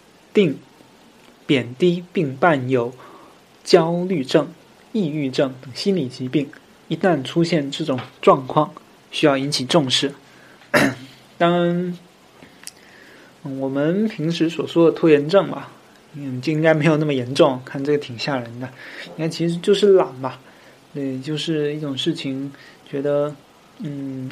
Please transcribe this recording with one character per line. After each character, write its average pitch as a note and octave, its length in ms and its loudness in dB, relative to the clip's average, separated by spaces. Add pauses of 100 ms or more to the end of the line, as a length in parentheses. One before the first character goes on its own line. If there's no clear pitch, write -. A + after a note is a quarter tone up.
(320)
定、 F3 240 4 (880)
贬 B2 300 0
低， F3 380 0
并 C#3 240 -4
伴 C3+ 340 2
有 B2 240 0 (680)
焦 F3 400 4
虑 F3 200 -2
症、 D3+ 220 2 (460)
抑 G3 160 -2
郁 C#3+ 200 -4
症 C3 320 -2
等 B2 140 -16
心 G3 220 -2
理 C#3+ 100 -2
疾 B2+ 220 -8
病。 C#3 200 -2 (380)
一 E3 80 -4
旦 E3 300 0
出 E3+ 180 0
现 D#3 260 0
这 D3 160 -6
种 C#3 140 -2 (240)
状 D3 240 6
况， D3+ 260 0 (380)
需 - 160 0
要 C#3 100 4
引 C3+ 140 -4
起 C3 140 -2
重 C3+ 260 2
视。 - 240 0 (600)
<clears throat> - 640 -2
当 E3+ 140 4
然， F3 440 0 (1500)
嗯， C3+ 160 -10
我 C3+ 80 -4
们 D#3+ 400 0
平 D#3+ 240 -4
时 E3 180 0
所 - 160 -6
说 E3 240 4
的 E3 60 0
拖 E3+ 120 2
延 D3 200 4
症 F3 200 4
吧， - 220 -10 (440)
嗯， C3+ 260 -8
就 D#3+ 120 -2
应 D3+ 80 0
该 D#3+ 140 6
没 D3+ 120 2
有 D#3 100 4
那 D3+ 100 0
么 C#3+ 80 0
严 B2 180 -4
重， C#3 320 4
看 C#3 200 -8
这 D3 80 0
个 D3 60 2
挺 A#2+ 200 -10
吓 C#3+ 200 -4
人 A#2 200 -10
的。 B2+ 100 -10 (380)
应 - 120 -18
该 D#3+ 100 -2
其 E3 200 -2
实 E3+ 100 -2
就 G3+ 140 2
是 G3 200 6
懒 D#3 240 4
嘛， C3 180 -6 (580)
对， C3+ 280 -6
就 D3+ 160 -6
是 D3 400 -2
一 D3+ 40 -8
种 C#3 160 -6
事 E3 160 -2
情， C#3 400 -6 (380)
觉 C#3+ 100 -6
得， D3 320 0 (460)
嗯， C#3 540 -10